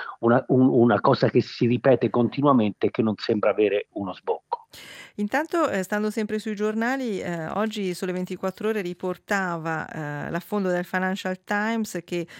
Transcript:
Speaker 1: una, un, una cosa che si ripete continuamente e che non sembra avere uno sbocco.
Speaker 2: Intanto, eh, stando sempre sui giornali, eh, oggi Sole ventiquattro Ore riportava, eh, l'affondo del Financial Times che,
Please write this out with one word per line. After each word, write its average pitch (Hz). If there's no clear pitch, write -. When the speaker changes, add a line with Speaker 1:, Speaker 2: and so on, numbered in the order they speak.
Speaker 1:
una, 120
un, 127
una 117
cosa 131
che 120
si -
ripete 120
continuamente 120
e -
che -
non 110
sembra 107
avere 104
uno 98
sbocco. -
Speaker 2:
Intanto, 294
eh, 196
stando 214
sempre 214
sui 214
giornali, 220
eh, 170
oggi 208
Sole 180
ventiquattro 185
Ore 214
riportava, 175
eh, 147
l'affondo 185
del 175
Financial 185
Times 214
che, 170